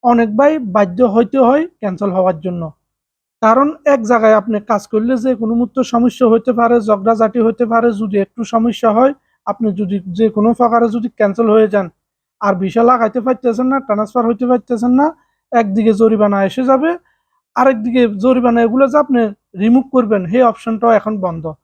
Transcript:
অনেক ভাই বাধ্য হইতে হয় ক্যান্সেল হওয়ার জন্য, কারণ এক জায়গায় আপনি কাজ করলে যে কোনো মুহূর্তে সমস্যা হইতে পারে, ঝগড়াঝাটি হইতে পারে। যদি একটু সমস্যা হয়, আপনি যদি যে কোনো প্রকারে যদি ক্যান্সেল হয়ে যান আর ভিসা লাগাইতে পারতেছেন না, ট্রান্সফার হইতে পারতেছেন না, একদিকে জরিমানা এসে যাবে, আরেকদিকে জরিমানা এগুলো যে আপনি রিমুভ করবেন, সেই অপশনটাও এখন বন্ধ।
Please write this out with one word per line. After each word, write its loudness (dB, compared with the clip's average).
অনেক 2
ভাই 2
বাধ্য 0
হইতে 0
হয় 2
ক্যান্সেল -4
হওয়ার 0
জন্য, -6
কারণ 2
এক 0
জায়গায় 4
আপনি -4
কাজ -2
করলে -2
যে -2
কোনো -4
মুহূর্তে -2
সমস্যা 0
হইতে 0
পারে, 2
ঝগড়াঝাটি 0
হইতে 0
পারে। 2
যদি -4
একটু -14
সমস্যা 0
হয়, 2
আপনি -4
যদি -4
যে 2
কোনো 2
প্রকারে 2
যদি -6
ক্যান্সেল 0
হয়ে 4
যান -2
আর 0
ভিসা -2
লাগাইতে 0
পারতেছেন -2
না, 0
ট্রান্সফার -2
হইতে -4
পারতেছেন -2
না, 2
একদিকে 0
জরিমানা 2
এসে -6
যাবে, 2
আরেকদিকে 0
জরিমানা 2
এগুলো 2
যে 2
আপনি 0
রিমুভ 2
করবেন, 0
সেই 2
অপশনটাও -2
এখন -6
বন্ধ। -6